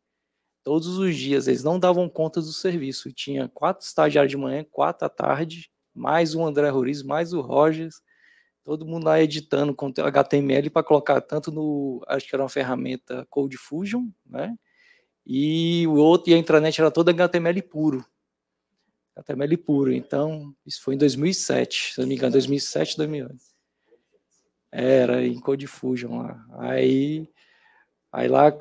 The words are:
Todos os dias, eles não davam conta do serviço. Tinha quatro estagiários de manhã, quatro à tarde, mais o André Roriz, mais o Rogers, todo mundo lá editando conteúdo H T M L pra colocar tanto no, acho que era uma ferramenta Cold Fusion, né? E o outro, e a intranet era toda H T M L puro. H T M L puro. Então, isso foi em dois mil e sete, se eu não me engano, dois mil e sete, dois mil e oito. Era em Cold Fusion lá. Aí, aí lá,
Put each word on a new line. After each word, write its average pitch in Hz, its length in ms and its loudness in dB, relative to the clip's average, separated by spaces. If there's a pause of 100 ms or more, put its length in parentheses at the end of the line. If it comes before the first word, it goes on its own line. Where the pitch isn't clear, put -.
(640)
Todos 165 340 -2
os 190 160 0
dias, 139 340 -2
eles 147 160 0
não 160 140 0
davam 180 300 2
conta 160 320 -2
do 156 140 -8
serviço. 139 580 -6
Tinha 135 380 -6
quatro - 360 -4
estagiários 147 460 4
de 139 60 -6
manhã, 139 260 -4
quatro 156 420 -2
à - 40 -2
tarde, 160 600 -4 (240)
mais 156 420 0
o 165 100 -2
André 147 240 2
Roriz, 135 320 -2
mais 156 320 -4
o 165 80 -4
Rogers, 156 580 0 (640)
todo 156 220 -8
mundo 165 200 -6
lá 156 140 4
editando 147 540 0
conteúdo 147 340 -4
H 139 160 2
T - 140 0
M 139 160 0
L 143 160 2
pra 160 140 0
colocar 143 360 2
tanto 151 320 -6
no, 147 560 -4
acho 139 200 -4
que - 80 -8
era 135 80 0
uma 131 60 -4
ferramenta 127 800 -6
Cold 139 300 -4
Fusion, 202 500 -6 (160)
né? 156 320 -10 (680)
E 165 640 0
o 151 80 2
outro, 170 340 6
e 165 60 10
a - 20 6
intranet 156 420 2
era 156 120 4
toda 170 180 4
H 175 200 2
T 175 80 0
M 165 120 0
L 180 140 0
puro. 151 420 -2 (1080)
H - 80 -18
T 147 100 -8
M 135 100 -4
L 156 140 0
puro. 139 340 2
Então, 143 720 -4
isso - 200 -12
foi 135 100 -2
em 139 60 -4
dois 143 160 4
mil 151 160 0
e - 20 -2
sete, - 580 -2
se - 80 -12
eu 127 40 0
não 127 60 -2
me 135 60 -2
engano, 127 180 0
dois 135 120 6
mil 139 120 0
e 139 40 -2
sete, - 340 -4
dois 156 140 -4
mil 143 160 -8
e 120 40 -14
oito. - 140 -20 (1300)
Era 127 540 4
em 123 140 -2
Cold 139 260 -4
Fusion 120 540 -6
lá. 120 260 -12 (140)
Aí, 131 680 0 (840)
aí 123 160 -2
lá, 143 340 6